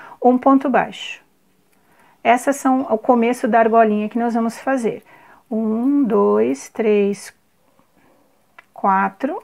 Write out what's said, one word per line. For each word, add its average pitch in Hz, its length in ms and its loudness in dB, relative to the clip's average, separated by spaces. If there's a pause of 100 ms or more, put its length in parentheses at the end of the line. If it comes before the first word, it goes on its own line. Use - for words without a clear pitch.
(200)
um 254 160 4
ponto 269 320 4
baixo. - 560 -4 (1000)
Essas 247 320 2
são 262 340 0
o 220 80 0
começo 240 480 0
da 226 140 2
argolinha 220 480 2
que 240 100 -6
nós 233 160 -2
vamos 226 240 -4
fazer. 233 460 -4 (440)
Um, 233 540 0
dois, 214 680 0
três, 208 640 -2 (1400)
quatro. 196 680 -2